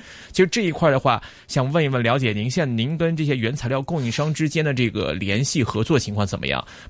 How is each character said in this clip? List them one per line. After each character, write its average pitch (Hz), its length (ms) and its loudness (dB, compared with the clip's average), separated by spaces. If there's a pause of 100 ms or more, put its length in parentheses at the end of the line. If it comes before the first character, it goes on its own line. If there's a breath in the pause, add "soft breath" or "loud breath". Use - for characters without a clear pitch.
(320 loud breath)
其 - 60 -2
实 185 100 6
这 240 140 -2
一 175 100 2
块 160 180 2
的 135 80 4
话， 123 240 2 (280 loud breath)
想 131 240 0
问 165 100 4
一 139 60 2
问， 127 120 0
了 117 160 4
解 123 140 2
您 104 180 -2
现 160 160 0
在 123 80 -2
您 127 240 0
跟 165 160 0
这 156 120 -2
些 147 100 0
原 117 180 0
材 127 140 -6
料 135 140 0
供 156 200 -4
应 117 80 -2
商 147 240 -2
之 156 140 0
间 156 160 0
的 143 100 0
这 120 160 2
个 95 220 -2
联 98 320 0
系 135 180 0
合 113 220 0
作 151 160 4
情 104 160 -4
况 104 100 2
怎 95 140 -4
么 69 80 -4
样？ 67 180 -2 (240 loud breath)